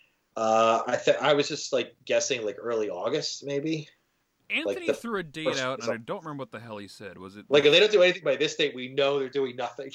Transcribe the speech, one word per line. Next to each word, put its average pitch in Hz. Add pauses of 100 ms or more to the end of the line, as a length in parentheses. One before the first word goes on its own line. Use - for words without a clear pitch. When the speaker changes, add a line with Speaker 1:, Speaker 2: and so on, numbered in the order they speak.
(360)
Speaker 1:
uh, 113
I 123
th-, -
I 143
was 143
just, -
like, 123
guessing, -
like, 101
early 113
August, 120
maybe. 147 (600)
Speaker 2:
Anthony 269
Speaker 1:
Like, 349
the -
Speaker 2:
threw 233
a 180
date 156
Speaker 1:
first 147
Speaker 2:
out, 131
and 117
I 113
Speaker 1:
result. 113
Speaker 2:
don't 175
remember 147
what 127
the 110
hell 113
he 101
said. 95
Was 95
it 104
Speaker 1:
Like, 143
if 147
they 175
don't 208
do 202
anything 180
by 143
this 147
date, 147
we 127
know 139
they're 131
doing 131
nothing. 127